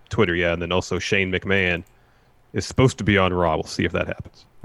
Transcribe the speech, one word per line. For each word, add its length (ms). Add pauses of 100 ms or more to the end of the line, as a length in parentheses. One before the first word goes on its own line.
Twitter, 260
yeah, 180
and 100
then 100
also 260
Shane 320
McMahon 540 (680)
is 140
supposed 320
to 60
be 140
on 140
Raw. 240
We'll 80
see 200
if 80
that 140
happens. 380 (200)